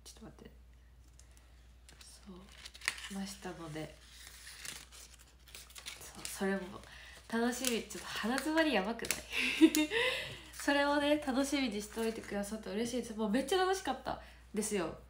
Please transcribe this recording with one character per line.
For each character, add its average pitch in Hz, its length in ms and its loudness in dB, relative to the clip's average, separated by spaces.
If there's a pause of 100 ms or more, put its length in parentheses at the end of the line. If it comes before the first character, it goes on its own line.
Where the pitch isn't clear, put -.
ち - 200 -18
ょ - 20 -16
っ - 0 -
と - 0 -
待 - 160 -16
っ - 40 -18
て。 - 60 -18 (1500)
そ - 320 -18 (840)
う、 196 40 -4
ま 196 80 -4
し - 140 -10
た 185 100 -6
の 165 200 -10
で、 156 240 -8 (2000)
そ - 180 -14
う、 - 60 -14
そ - 200 -4
れ 190 100 2
も 190 260 -6 (500)
楽 233 220 2
し 247 180 0
み。 202 120 0
ち - 160 -10
ょ - 0 -
っ - 20 -12
と - 60 -10
鼻 - 300 -2
詰 311 180 0
ま 320 80 6
り 311 100 4
や 196 80 4
ば 220 140 -2
く - 80 -8
な - 60 -6
い？ - 20 4 (760)
<laughs> 311 80 -4 (720)
そ 294 80 4
れ 277 100 6
を 285 160 4
ね、 294 180 6
楽 277 280 2
し 285 160 0
み 262 80 2
に 208 100 -2
し - 140 -8
て 220 60 -4
お 226 80 2
い 226 40 0
て 220 100 -6
く - 120 -8
だ 202 100 0
さ 202 120 -6
っ 220 40 -6
て 185 120 -8
嬉 226 180 0
し 247 60 -4
い - 80 2
で 233 60 -8
す。 220 40 -8
も 214 140 0
う - 20 2
め 254 140 4
っ - 20 0
ち - 80 2
ゃ 381 60 6
楽 370 160 4
し 381 80 -6
か 277 80 0
っ 262 100 -4
た - 180 -4 (320)
で 214 120 0
す 208 120 -2
よ。 160 220 -2 (120)